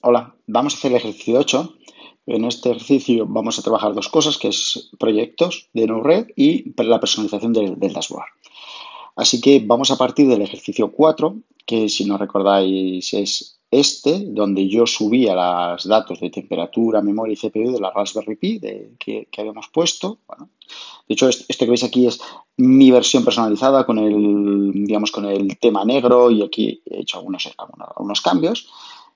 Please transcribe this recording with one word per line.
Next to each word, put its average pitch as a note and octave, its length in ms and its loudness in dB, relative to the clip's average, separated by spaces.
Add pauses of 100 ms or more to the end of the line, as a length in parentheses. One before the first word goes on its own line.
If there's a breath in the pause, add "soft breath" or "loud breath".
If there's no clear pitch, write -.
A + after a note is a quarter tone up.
Hola, A#2+ 320 2 (120)
vamos B2+ 260 -2
a - 40 -8
hacer C3+ 140 -2
el B2 60 2
ejercicio A2+ 400 -2
ocho. C#3+ 380 -2 (500 loud breath)
En A2+ 200 -2
este A#2+ 260 -4
ejercicio A#2 560 0
vamos A2+ 320 -4
a - 20 -10
trabajar G#2+ 320 0
dos G2+ 160 -6
cosas, D#3 300 0
que G#2 80 -4
es - 500 -6
proyectos A#2 760 -2
de A2+ 120 0
no A2+ 160 -4
red F3+ 240 2 (100)
y - 460 0
la A2+ 180 2
personalización G#2+ 540 -2
del, G2+ 260 -2
del F#2+ 140 -2
dashboard. - 320 -10 (920 loud breath)
Así - 240 0
que C3+ 240 6
vamos B2 280 2
a B2 80 0
partir B2+ 280 2
del A2+ 140 4
ejercicio G2+ 500 -4
cuatro, D#3 440 2 (320)
que A2 200 0
si G2+ 180 -4
no G2+ 120 -2
recordáis F#2+ 960 0
es - 460 -6 (100)
este, C#3+ 560 0
donde G2+ 420 -2
yo A2+ 200 2
subía G#2+ 480 0
los F2 520 -2
datos G#2+ 320 0
de F2+ 120 -8
temperatura, G#2 720 -2
memoria G#2+ 300 -2
y G2+ 40 -6
C G#2+ 140 -8
P G#2+ 80 -4
U A#2+ 120 -2
de A#2+ 80 -4
la F#2+ 120 -4
Raspberry G#2 460 -6
Pi G#3 200 -4
de, G#2+ 400 -12
que, A2 340 -10
que G#2+ 100 -12
habíamos G#2+ 260 -12
puesto. F3 580 -4
Bueno, - 240 -20 (580 loud breath)
de A2 60 -2
hecho, C3 160 4
est-, - 180 -4
esto B2+ 180 -2
que A2+ 40 0
veis B2 140 2
aquí B2 240 2
es A#2 120 -2 (380 loud breath)
mi C3 320 8
versión B2 340 4
personalizada B2 640 2
con A2+ 140 0
el, G2+ 760 2
digamos, G#2 380 -2
con G2+ 140 -6
el G2 340 -2
tema G#2 260 2
negro B2 460 4
y G#2+ 100 4
aquí G#2 480 -4
he - 120 -10
hecho - 180 -10
algunos, F2 380 -10
algunos, - 380 -18
algunos G2+ 260 -6
cambios, E3+ 460 0 (480 loud breath)